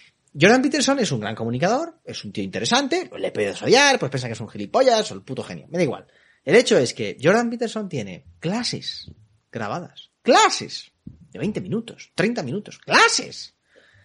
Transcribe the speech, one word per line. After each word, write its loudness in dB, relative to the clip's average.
Jordan 8
Peterson 2
es 0
un -2
gran -4
comunicador, -2
es -12
un -12
tío -4
interesante, -2
le -6
puedes -4
odiar, 4
pues -4
piensa -6
que -6
es -12
un -10
gilipollas 2
o -12
el -14
puto -10
genio, -12
me -6
da 4
igual. -4
El 2
hecho 6
es 0
que -6
Jordan 2
Peterson -6
tiene -8
clases -6
grabadas, -10
clases 2
de -20
veinte -4
minutos, -8
treinta 0
minutos, -8
clases, 0